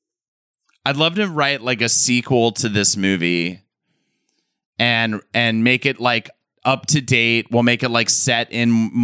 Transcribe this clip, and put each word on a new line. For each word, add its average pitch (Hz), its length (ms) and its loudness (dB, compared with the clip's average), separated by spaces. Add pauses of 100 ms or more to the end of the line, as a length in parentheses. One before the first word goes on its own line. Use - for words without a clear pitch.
(840)
I'd 139 120 -2
love 165 200 0
to 208 120 -2
write, 143 340 -2
like, 120 200 -4
a 120 60 0
sequel 123 640 2
to 117 160 -4
this 101 280 0
movie 87 640 -2 (1160)
and, 113 420 0 (120)
and 113 320 2
make 127 220 2
it, 135 120 -4
like, 117 300 -2 (360)
up 131 220 -2
to 151 140 2
date. 117 500 0
We'll 120 120 2
make 120 200 2
it, 127 60 -4
like, 117 220 -2
set 120 420 0
in, 113 380 0 (140)